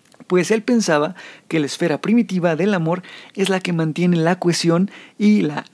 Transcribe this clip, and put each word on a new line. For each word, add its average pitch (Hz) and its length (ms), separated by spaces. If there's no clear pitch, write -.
pues 180 240
él 220 120
pensaba 180 520
que 160 120
la 143 60
esfera 151 340
primitiva 185 560
del 196 180
amor 170 280
es 196 140
la 190 120
que 180 120
mantiene 165 440
la 170 220
cohesión 175 520
y 208 220
la 147 340